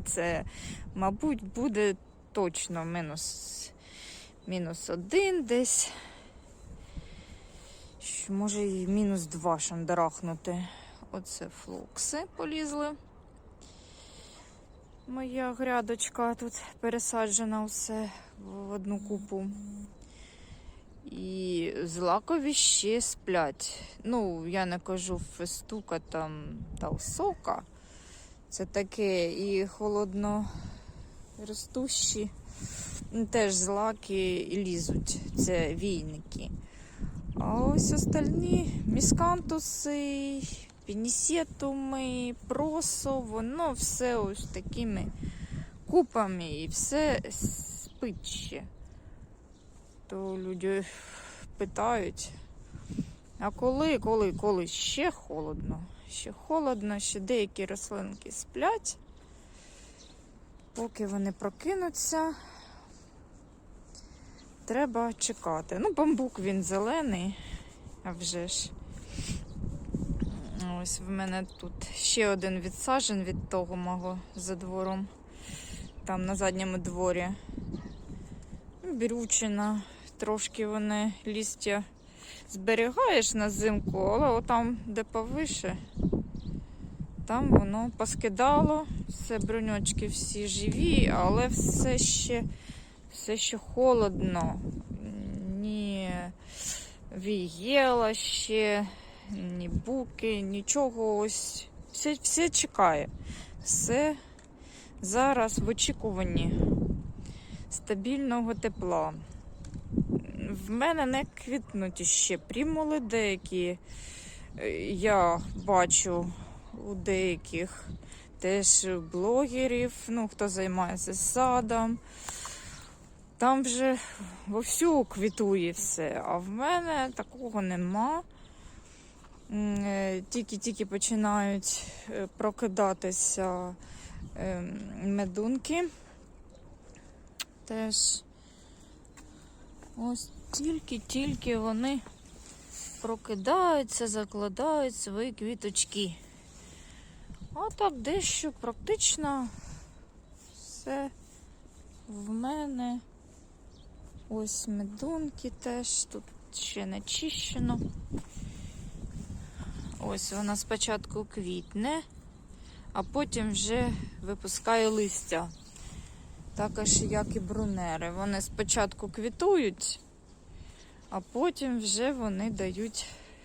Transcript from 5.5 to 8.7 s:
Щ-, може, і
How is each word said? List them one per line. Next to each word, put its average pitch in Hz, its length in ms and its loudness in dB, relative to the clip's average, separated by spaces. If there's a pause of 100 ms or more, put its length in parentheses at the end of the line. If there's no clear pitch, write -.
Щ-, - 280 -6
може, 202 360 2
і 185 200 0